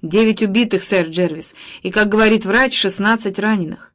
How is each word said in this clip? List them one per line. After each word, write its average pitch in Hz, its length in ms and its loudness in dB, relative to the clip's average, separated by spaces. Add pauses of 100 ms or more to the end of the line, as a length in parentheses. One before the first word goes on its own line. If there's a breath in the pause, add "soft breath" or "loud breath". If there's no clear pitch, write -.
«Девять 214 400 2
убитых, 208 400 0
сэр 175 260 0
Джервис, 160 460 -4 (260 loud breath)
и, - 80 -6
как 208 200 0
говорит 214 360 2
врач, 254 320 0
шестнадцать 202 640 -2
раненых». 196 560 -2